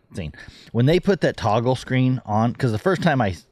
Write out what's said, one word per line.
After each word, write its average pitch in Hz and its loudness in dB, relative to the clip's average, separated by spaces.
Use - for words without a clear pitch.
thing. 85 -10
When 120 2
they 165 4
put 190 0
that 135 0
toggle 120 0
screen 127 0
on, 110 0
'cause 127 -2
the 107 -2
first 185 0
time 143 2
I, 98 -2